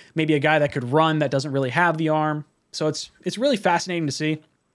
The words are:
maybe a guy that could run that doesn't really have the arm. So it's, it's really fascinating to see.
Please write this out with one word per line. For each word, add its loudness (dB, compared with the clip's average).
maybe 2
a 2
guy 4
that 0
could -4
run 4
that 0
doesn't -2
really -2
have 2
the -2
arm. -2
So -4
it's, -6
it's -6
really 0
fascinating -2
to -2
see. -4